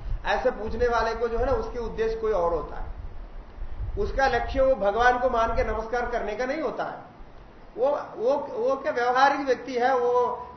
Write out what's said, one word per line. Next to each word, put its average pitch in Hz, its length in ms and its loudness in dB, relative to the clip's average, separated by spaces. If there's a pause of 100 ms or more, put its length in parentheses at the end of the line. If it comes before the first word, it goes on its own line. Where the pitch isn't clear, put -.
(240)
ऐसे 214 260 2
पूछने 220 380 0
वाले 226 260 2
को 226 140 -2
जो 233 100 -2
है 247 80 0
ना, 269 60 2
उसके 233 260 -2
उद्देश्य 220 380 -2
कोई 214 160 0
और 170 200 2
होता - 240 -4
है। - 100 -6 (1120)
उसका 247 280 2
लक्ष्य 254 360 2
वो 262 120 6
भगवान 226 440 4
को 254 120 2
मान 226 260 2
के 254 80 4
नमस्कार 226 460 -2
करने 208 260 -2
का 247 80 -2
नहीं 285 160 -2
होता 208 240 -4
है। - 140 -8 (760)
वो, 262 140 2 (260)
वो, 247 180 2
वो 262 420 0
क्या 294 160 -2
व्यवहारिक 254 480 4
व्यक्ति 262 340 -2
है, 254 220 4
वो, 247 280 4 (320)